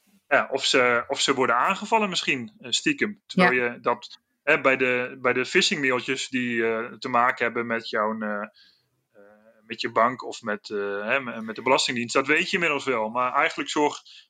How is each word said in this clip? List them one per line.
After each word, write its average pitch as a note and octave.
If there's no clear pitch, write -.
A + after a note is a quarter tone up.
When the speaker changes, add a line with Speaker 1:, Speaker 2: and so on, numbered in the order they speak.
Speaker 1:
ja, A#2+
of C3
ze, B2
of C3+
ze C#3+
worden B2
aangevallen G3
misschien, C#3
eh, B2
stiekem. A#2
Terwijl F3+
Speaker 2:
Ja. B2
Speaker 1:
je A#2+
dat, -
hè, D3+
bij C3
de, B2+
bij B2
de B2+
phishing F3+
mailtjes C3
die, A#2+
eh, A2+
te A#2+
maken B2
hebben A#2
met A2+
jouw, A2
eh, G#2+
eh, -
met A2+
je A#2+
bank A#2
of -
met, G#2+
eh, G2+
hè, B2+
m-, A#2+
met A2
de A#2
Belastingdienst, B2
dat C3+
weet D#3+
je -
inmiddels D#3+
wel. A2+
Maar B2
eigenlijk D3
zorg-, D3